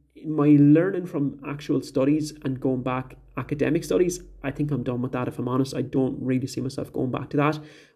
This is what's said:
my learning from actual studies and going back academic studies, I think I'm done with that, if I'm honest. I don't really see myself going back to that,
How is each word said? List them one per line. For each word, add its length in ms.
my 320
learning 480
from 400
actual 340
studies 520
and 160
going 220
back 340
academic 480
studies, 360
I 80
think 220
I'm 100
done 200
with 100
that, 160
if 100
I'm 80
honest. 300
I 60
don't 380
really 280
see 120
myself 320
going 200
back 180
to 60
that, 240